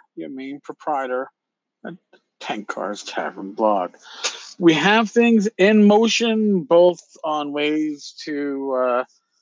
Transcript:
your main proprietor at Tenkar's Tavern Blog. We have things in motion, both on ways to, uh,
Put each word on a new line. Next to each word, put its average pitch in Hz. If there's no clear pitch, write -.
your 160
main 135
proprietor 131
at 175
Tenkar's 104
Tavern 95
Blog. 104
We 170
have 202
things 226
in 208
motion, 214
both 170
on 151
ways 147
to, 139
uh, 127